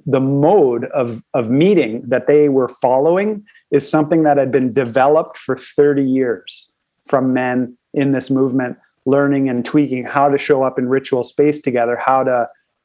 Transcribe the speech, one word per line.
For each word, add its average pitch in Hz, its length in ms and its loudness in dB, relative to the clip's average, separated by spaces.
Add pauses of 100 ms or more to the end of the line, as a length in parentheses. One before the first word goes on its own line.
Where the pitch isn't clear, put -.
the 131 160 0
mode 139 640 2
of, 120 360 -6 (120)
of 120 160 -2
meeting 139 580 0
that 147 200 -2
they 147 200 4
were 131 220 0
following 170 760 0 (260)
is 139 180 0
something 156 340 2
that 143 140 2
had 135 140 0
been 131 200 0
developed 135 680 0
for 127 200 -6
thirty 143 480 0
years 127 640 -4 (360)
from 131 280 0
men 127 440 -4 (160)
in 139 180 0
this 127 180 -4
movement, 131 480 -2 (280)
learning 139 440 2
and 123 160 -4
tweaking 127 400 -2
how 143 240 0
to 139 80 2
show 139 260 0
up 131 140 -4
in 127 100 -2
ritual 131 360 -2
space 147 380 0
together, 120 360 -2
how 131 260 0
to, 123 260 0 (360)